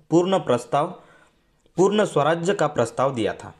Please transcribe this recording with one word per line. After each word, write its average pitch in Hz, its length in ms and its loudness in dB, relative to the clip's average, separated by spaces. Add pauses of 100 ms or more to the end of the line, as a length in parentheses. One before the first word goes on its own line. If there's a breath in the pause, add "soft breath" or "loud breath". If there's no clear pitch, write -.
(100)
पूर्ण 180 280 2
प्रस्ताव, 143 480 -2 (880 soft breath)
पूर्ण 196 280 4
स्वराज्य 170 500 0
का 165 140 0
प्रस्ताव 131 460 -2
दिया 101 200 -2
था। - 260 -16